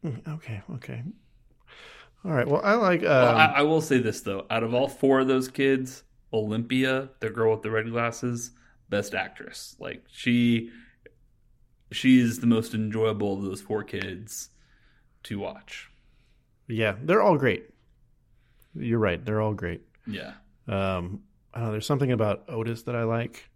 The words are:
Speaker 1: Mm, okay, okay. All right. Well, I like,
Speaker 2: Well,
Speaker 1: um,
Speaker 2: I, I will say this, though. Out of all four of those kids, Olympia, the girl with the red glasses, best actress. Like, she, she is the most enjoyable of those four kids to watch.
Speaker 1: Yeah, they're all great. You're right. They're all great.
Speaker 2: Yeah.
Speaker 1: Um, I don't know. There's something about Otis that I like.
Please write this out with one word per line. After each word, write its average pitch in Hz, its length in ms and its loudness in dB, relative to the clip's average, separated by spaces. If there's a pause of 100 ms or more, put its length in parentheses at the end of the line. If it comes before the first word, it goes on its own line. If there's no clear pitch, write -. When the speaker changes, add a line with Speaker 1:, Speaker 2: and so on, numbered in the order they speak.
Speaker 1:
Mm, 123 320 -8
okay, 113 260 -12 (140)
okay. 120 280 -12 (1200)
All 185 60 -4
right. 160 160 2
Well, 143 160 2
I 202 100 4
like, 185 300 2
Speaker 2:
Well, 131 260 6
Speaker 1:
um, 117 80 4
Speaker 2:
I, 156 80 10 (120)
I 143 40 4
will 160 200 4
say 143 180 2
this, 110 220 -4
though. 98 280 -6
Out 113 140 0
of 113 100 -4
all 131 160 2
four 135 300 2
of 131 80 2
those 131 200 2
kids, 135 560 -2 (300)
Olympia, 127 760 -2 (100)
the 110 100 -4
girl 110 220 2
with 110 100 0
the 107 100 -6
red 110 200 -2
glasses, 117 600 -4 (380)
best 101 240 -2
actress. - 680 -10
Like, - 300 -12
she, 120 600 2 (1200)
she 131 280 6
is 117 200 0
the 120 80 0
most 113 260 2
enjoyable 107 640 -2
of 101 60 -6
those 98 180 -6
four 107 220 -4
kids 95 680 -10 (760)
to 101 160 -8
watch. - 500 -12 (760)
Speaker 1:
Yeah, 110 340 0
they're 175 200 2
all 196 160 4
great. 131 320 0 (1040)
You're 117 260 -2
right. 90 240 0
They're 110 180 -2
all 107 120 0
great. 87 280 -6 (240)
Speaker 2:
Yeah. - 280 -10 (340)
Speaker 1:
Um, 95 540 -4 (320)
I 113 60 -10
don't 117 80 -4
know. 110 40 -2
There's 107 140 -4
something 135 260 0
about 110 380 0
Otis 117 340 -6
that 123 120 -6
I 117 80 -2
like. 117 520 -4